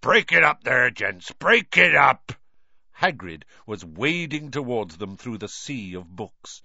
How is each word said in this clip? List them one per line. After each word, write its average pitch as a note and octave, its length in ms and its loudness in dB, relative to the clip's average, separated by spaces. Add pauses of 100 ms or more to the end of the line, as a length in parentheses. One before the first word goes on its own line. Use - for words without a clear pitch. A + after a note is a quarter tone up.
Break F3+ 300 2
it E3 140 6
up D3+ 180 2
there, B2 300 2
gents, G2 400 -6
break G#3+ 440 0
it F3+ 200 6
up! C3+ 360 4 (680)
Hagrid F#2 420 -4 (240)
was G2+ 180 -10
wading D3 680 -6
towards A#2+ 460 -6
them G2+ 180 -10
through A2+ 220 -12
the G2+ 100 -12
sea G#2+ 460 -12
of F2+ 200 -14
books. - 500 -14